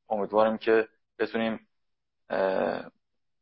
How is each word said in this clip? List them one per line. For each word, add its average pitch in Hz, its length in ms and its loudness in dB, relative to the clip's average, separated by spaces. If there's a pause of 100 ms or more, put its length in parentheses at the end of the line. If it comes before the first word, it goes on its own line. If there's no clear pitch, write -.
(100)
امیدواریم 107 460 2
که 110 320 2 (300)
بتونیم، 113 420 -2 (720)
اه، 95 600 -2 (520)